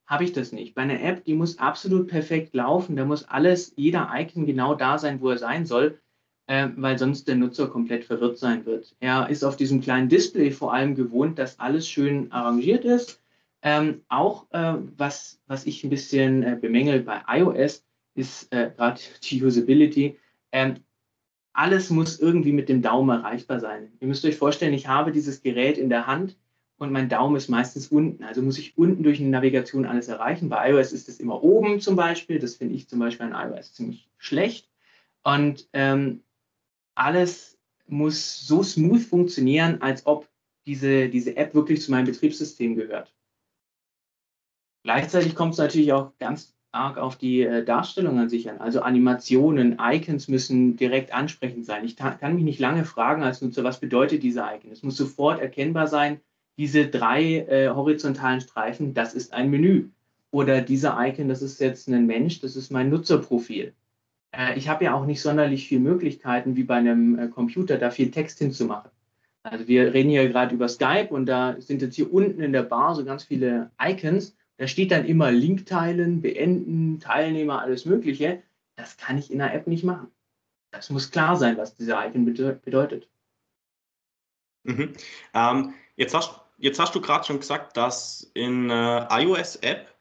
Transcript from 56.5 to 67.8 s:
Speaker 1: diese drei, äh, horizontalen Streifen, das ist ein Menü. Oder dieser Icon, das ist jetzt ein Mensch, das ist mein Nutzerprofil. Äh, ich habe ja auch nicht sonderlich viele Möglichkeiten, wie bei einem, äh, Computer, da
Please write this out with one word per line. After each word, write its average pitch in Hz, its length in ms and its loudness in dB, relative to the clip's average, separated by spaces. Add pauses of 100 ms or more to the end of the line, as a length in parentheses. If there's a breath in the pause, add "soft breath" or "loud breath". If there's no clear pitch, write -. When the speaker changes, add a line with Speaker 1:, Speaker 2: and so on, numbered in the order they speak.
Speaker 1:
diese 147 300 2
drei, 139 600 0
äh, 135 200 4
horizontalen 135 720 0
Streifen, 127 540 -6
das 117 200 -4
ist 123 200 -10
ein 131 160 0
Menü. 170 400 4 (400)
Oder 135 320 2
dieser 135 360 0
Icon, 135 300 -2
das 131 140 -4
ist 135 180 -8
jetzt 131 280 -2
ein 120 180 4
Mensch, 127 340 -2
das 131 160 -10
ist 131 140 -10
mein 131 180 0
Nutzerprofil. 131 840 0 (600)
Äh, 127 220 -4
ich 139 120 -4
habe 156 160 -2
ja 135 100 2
auch 139 100 -2
nicht 143 160 -2
sonderlich 147 480 0
viele 127 140 4
Möglichkeiten, 135 720 0
wie 127 80 2
bei 120 120 0
einem, 120 420 6
äh, 117 100 -4
Computer, 127 480 0
da 120 140 0